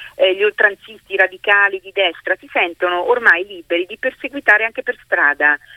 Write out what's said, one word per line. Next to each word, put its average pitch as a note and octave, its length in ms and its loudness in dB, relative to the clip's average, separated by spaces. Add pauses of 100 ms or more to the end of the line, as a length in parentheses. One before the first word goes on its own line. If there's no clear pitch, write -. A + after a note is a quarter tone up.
(160)
eh, F#3 200 2
gli G3 80 -4
oltranzisti, G#3 720 -2
i G3 40 -4
radicali F#3+ 640 2
di F#3+ 140 -18
destra F#3 420 -2
si C#4 160 -12
sentono F3+ 580 -2
ormai G3+ 380 2
liberi F3 380 -6
di G#3+ 120 -16
perseguitare B3+ 680 -2
anche A3+ 180 -10
per A#3+ 180 -8
strada, D3 560 0 (200)